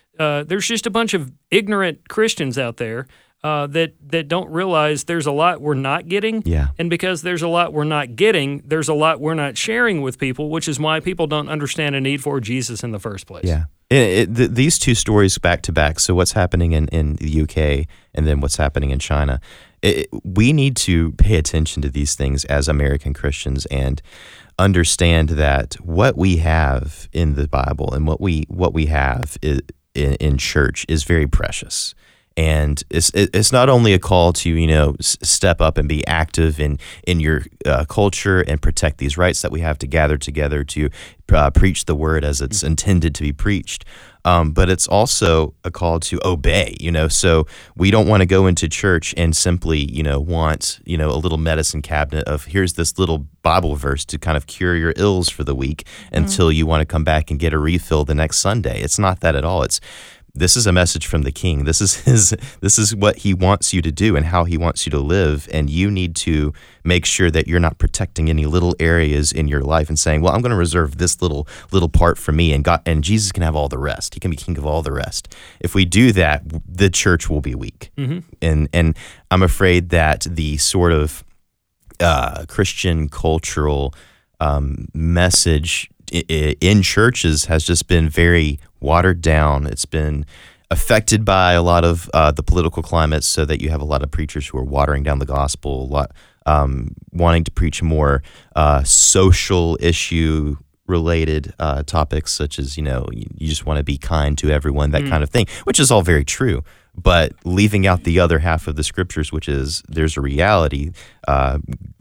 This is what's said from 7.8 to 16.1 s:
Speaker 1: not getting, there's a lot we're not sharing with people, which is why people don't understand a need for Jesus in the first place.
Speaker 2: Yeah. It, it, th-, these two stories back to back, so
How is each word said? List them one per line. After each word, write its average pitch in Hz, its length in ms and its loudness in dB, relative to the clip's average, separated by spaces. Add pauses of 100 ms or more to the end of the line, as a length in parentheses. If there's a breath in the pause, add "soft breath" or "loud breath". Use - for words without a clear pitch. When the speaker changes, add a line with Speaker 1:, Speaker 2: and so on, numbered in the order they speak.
Speaker 1:
not 123 180 -6
getting, 143 500 0
there's 151 240 -4
a 160 60 0
lot 151 240 2
we're 156 160 -4 (100)
not 131 120 -8
sharing 220 440 -2
with 131 160 -6
people, 139 320 -6
which 160 180 -6
is 143 120 -4
why 156 220 -2
people 170 260 -4
don't 147 220 -4
understand 147 460 -4
a 139 60 -4
need 139 220 -4
for 143 160 -4
Jesus 117 440 -6
in 120 80 -8
the 104 80 -8
first 101 280 -12
place. - 180 -10
Speaker 2:
Yeah. 80 200 0 (240)
It, 127 60 4 (340)
it, 113 60 -6
th-, 123 160 2
these 131 280 2
two 123 160 2
stories 104 420 2
back 85 260 0
to - 80 -4
back, 78 280 0
so - 160 0